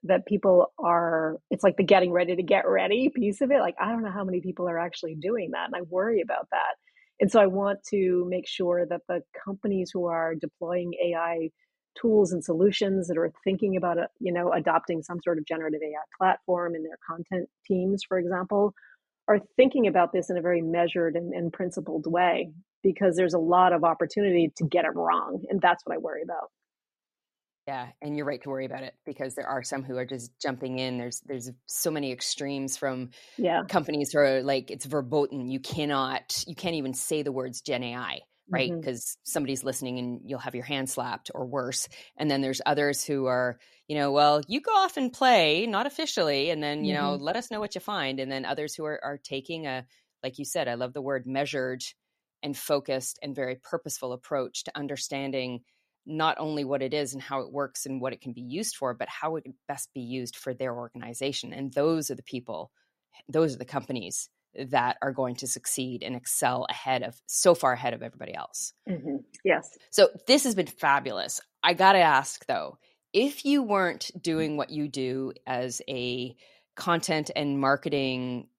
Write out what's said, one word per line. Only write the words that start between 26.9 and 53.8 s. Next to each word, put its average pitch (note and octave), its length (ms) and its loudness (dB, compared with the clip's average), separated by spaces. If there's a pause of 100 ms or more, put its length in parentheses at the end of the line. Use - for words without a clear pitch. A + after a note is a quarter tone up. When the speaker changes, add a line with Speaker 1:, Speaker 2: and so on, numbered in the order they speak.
Speaker 2:
Yeah. B2+ 220 -8 (120)
And D3 160 -4
you're D3 80 -4
right C3+ 180 -4
to C#3+ 60 -10
worry C3+ 160 -4
about C3 200 -8
it, C3 100 -16 (100)
because C3+ 300 -8
there - 140 -8
are B2+ 160 -4
some C3+ 180 -6
who B2+ 160 -6
are B2+ 80 -4
just B2 240 -10 (100)
jumping B2+ 380 -4
in. B2+ 200 -4
There's, B2 280 -8
there's B2+ 240 -10 (160)
so - 240 -2
many C#3+ 220 -4
extremes C3+ 640 -6
from B2+ 340 -6 (260)
Speaker 1:
Yeah. F3 320 0
Speaker 2:
companies D3+ 440 0
who D3 80 4
are C3+ 220 4
like, C3+ 280 -2
it's - 160 -12
verboten. C3+ 640 -2
You C3+ 80 -4
cannot, C3+ 880 -2
you E3 80 -12
can't E3+ 220 -4
even C3 180 -4
say D3+ 280 -2
the C#3+ 100 -4
words B2+ 280 -6
Gen B2 220 -4
A A#2+ 140 -8
I, G#2 240 -8 (280)
right? F3 220 0
Speaker 1:
Mm-hmm. E3 100 -4
Speaker 2:
'Cause C3 440 -8
somebody's C3+ 400 -4
listening B2+ 340 -4
and B2 260 -6
you'll C3 140 -10
have C3 160 -10
your B2 100 -8
hand C3+ 240 -4
slapped B2 460 -8
or C#3 100 -6
worse. B2+ 460 -6 (260)
And D3+ 140 0
then C3+ 100 2
there's C3+ 240 -2
others C#3+ 400 2
who C#3 220 -2
are, B2+ 320 0 (280)
you D3+ 100 -4
know, C#3+ 160 2
"Well, D3 360 6
you A#3+ 140 -2
go A4+ 100 -2
off F#4+ 240 4
and B3+ 160 -2
play, G3 540 4
not A3 200 0
officially, F3+ 600 0
and D#3 140 -2
then, D3 220 -2
you D3 100 0
know, C#3+ 200 0
Speaker 1:
Mm-hmm. C#3 100 -6
Speaker 2:
let F3 120 -2
us A#3+ 140 -8
know G#3+ 100 -6
what G#3 140 -6
you F3 80 -8
find." C3+ 380 -4
And C3+ 120 -4
then C3+ 140 -6
others C#3+ 280 -4
who D#3 120 -8
are, D3+ 160 -6
are C#3+ 160 -8
taking D3+ 480 -8
a, B2+ 200 -6 (360)
like C3 160 -8
you C#3 80 -10
said, D3 220 -4
I A#2+ 60 -4
love B2 200 -6
the C#3+ 80 -8
word C3 240 -4
measured C3 560 -4 (600)
and C#3+ 140 -6
focused C#3 640 -4
and C#3+ 120 -8
very B2+ 220 -4
purposeful C3+ 560 -8